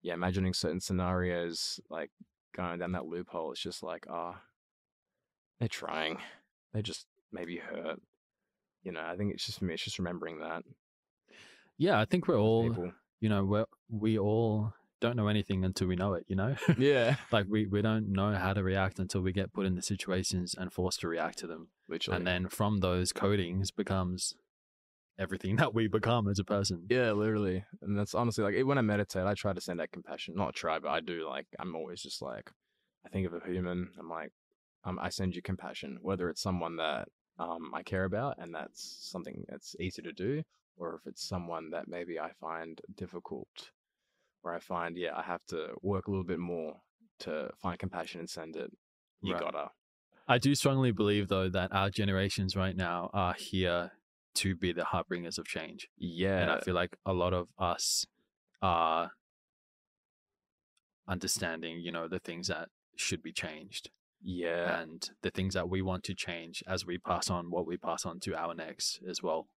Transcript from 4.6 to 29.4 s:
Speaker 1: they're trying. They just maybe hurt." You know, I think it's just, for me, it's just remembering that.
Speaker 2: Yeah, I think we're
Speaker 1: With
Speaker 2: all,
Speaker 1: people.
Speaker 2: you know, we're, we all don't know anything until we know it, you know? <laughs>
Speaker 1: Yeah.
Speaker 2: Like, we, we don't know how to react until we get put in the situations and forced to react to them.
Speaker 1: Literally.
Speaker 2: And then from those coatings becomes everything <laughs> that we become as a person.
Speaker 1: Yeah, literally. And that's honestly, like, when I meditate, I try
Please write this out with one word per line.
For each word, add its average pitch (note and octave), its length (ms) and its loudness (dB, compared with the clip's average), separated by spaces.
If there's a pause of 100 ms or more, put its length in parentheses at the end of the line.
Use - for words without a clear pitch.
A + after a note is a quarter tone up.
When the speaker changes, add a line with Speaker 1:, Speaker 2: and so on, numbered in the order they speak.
Speaker 1:
they're A#2 100 0
trying. D#2+ 500 -2 (560)
They G#2+ 80 0
just - 240 -8 (260)
maybe F2 240 -8
hurt." - 440 -6 (840)
You F2+ 100 -8
know, D#2+ 80 -8
I E2 160 -6
think G2+ 160 0
it's - 140 -6
just, - 140 -8
for G2 40 -2
me, E2+ 100 0
it's - 100 -6
just - 140 -6
remembering E2 420 -4
that. D#2+ 220 -6 (1160)
Speaker 2:
Yeah, D#3+ 200 6
I A2 60 6
think F3+ 240 2
we're E3+ 60 6
Speaker 1:
With G#2 80 6
Speaker 2:
all, A2+ 260 6
Speaker 1:
people. F2+ 240 -2 (280)
Speaker 2:
you A2 100 2
know, G2 140 4
we're, G#2 200 4 (240)
we A2 300 2
all G#2+ 560 4 (260)
don't A#2+ 160 2
know G#2 120 4
anything G2+ 360 2
until F#2 220 2
we F2+ 100 2
know F#2+ 180 2
it, E2+ 140 -4
you F#2+ 80 2
know? A2 180 2 (120)
<laughs> B2 120 6
Speaker 1:
Yeah. C3 380 8 (140)
Speaker 2:
Like, G2+ 180 4
we, G#2+ 180 4
we G2+ 160 2
don't A2 280 2
know G2 240 4
how F#2 200 2
to G2+ 80 4
react F#2+ 360 2
until F#2+ 220 0
we F#2 120 2
get F#2+ 200 0
put G2 140 2
in F#2 80 4
the F2 80 -2
situations F#2 760 0
and F#2 140 -4
forced F2+ 280 0
to E2+ 80 -2
react E2 300 0
to - 80 -8
them. E2 220 -10 (200)
Speaker 1:
Literally. - 280 -2
Speaker 2:
And F2+ 100 0
then F2+ 220 2
from G#2 320 2
those F2+ 320 4
coatings G2 580 2
becomes F#2 640 -2 (840)
everything - 380 0
<laughs> - 40 4
that B2+ 140 4
we A2+ 140 4
become A2 400 4
as G2 100 2
a G2 60 2
person. F#2+ 440 0
Speaker 1:
Yeah, A#2+ 240 4
literally. G#2 520 2 (180)
And G2+ 160 0
that's G2+ 160 0
honestly, A#2 300 2
like, G#2 220 4
when C#3 120 4
I B2 40 4
meditate, G2+ 440 2
I G#2 80 4
try G#2 180 0